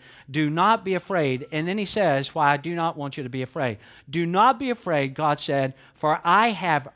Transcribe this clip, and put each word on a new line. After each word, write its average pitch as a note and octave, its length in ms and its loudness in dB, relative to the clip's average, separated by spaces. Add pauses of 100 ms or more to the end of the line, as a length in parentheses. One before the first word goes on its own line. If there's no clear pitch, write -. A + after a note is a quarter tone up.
(300)
"Do D3 200 0
not F#3+ 340 2
be F#3+ 80 -4
afraid." D3+ 580 -2
And D#3 160 -4
then G3 120 -4
he G3+ 80 -4
says, C#3+ 480 0
"Why D3 180 4
I C#3+ 60 2
do D#3+ 160 -8
not E3 240 -4
want C#3 180 -10
you D3+ 60 -8
to B2+ 80 -10
be C3 100 -6
afraid." B2+ 380 -4 (320)
"Do E3+ 160 -2
not A3 320 4
be C4 100 -4
afraid," D3 460 -2
God D3+ 260 0
said, C3+ 320 -2 (220)
"for D#3 280 0
I G3 260 4
have E3 480 -2